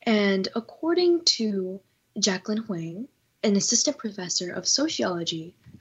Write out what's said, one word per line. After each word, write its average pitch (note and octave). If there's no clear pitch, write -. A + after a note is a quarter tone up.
And G3+
according E4+
to G3
Jacqueline G#3
Huang, F3
an G3+
assistant C4+
professor F3+
of -
sociology E3+